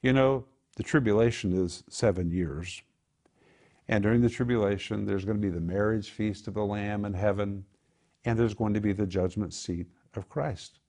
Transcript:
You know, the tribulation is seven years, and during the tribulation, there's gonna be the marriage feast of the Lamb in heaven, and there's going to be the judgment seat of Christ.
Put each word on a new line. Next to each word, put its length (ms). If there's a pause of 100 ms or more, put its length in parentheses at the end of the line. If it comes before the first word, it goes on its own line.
You 120
know, 320 (320)
the 80
tribulation 680
is 360
seven 420
years, 520 (1040)
and 160
during 160
the 100
tribulation, 760
there's 180
gonna 160
be 80
the 120
marriage 500
feast 360
of 80
the 100
Lamb 400
in 100
heaven, 500 (600)
and 140
there's 160
going 200
to 60
be 120
the 140
judgment 460
seat 360 (260)
of 140
Christ. 500 (100)